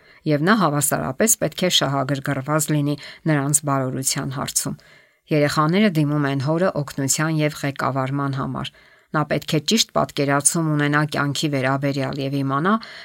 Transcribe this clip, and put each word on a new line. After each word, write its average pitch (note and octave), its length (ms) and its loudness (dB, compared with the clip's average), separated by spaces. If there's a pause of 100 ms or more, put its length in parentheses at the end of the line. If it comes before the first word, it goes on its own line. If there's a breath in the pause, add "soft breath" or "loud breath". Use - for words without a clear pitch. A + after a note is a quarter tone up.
(260 soft breath)
և D3+ 220 2
նա A3 80 6
հավասարապես D#3 800 2
պետք - 280 -2
է F3+ 80 2
շահագրգռված C#3 960 0
լինի D3 280 0 (260 loud breath)
նրանց C#3+ 400 2
բարօրության C3+ 680 -2
հարցում։ - 460 -4 (540 soft breath)
Երեխաները D#3 600 4
դիմում D3 360 2
են C#3 160 0
հորը E3 300 2
օգնության C#3+ 600 -2
և D3+ 240 0
ղեկավարման C3+ 760 -2
համար։ C3+ 340 -4 (460 soft breath)
Նա D#3 100 2
պետք D3+ 280 -4
է D#3+ 100 2
ճիշտ G#3+ 300 0
պատկերացում C#3+ 760 0
ունենա D3 380 2
կյանքի C#3+ 420 -2
վերաբերյալ C3+ 680 -2
և C3+ 180 -4
իմանա, C#3 380 0 (320 loud breath)